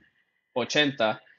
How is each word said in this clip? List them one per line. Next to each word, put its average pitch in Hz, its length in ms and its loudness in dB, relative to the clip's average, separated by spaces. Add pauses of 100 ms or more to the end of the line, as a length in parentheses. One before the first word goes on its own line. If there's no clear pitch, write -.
(520)
ochenta, 120 680 0 (180)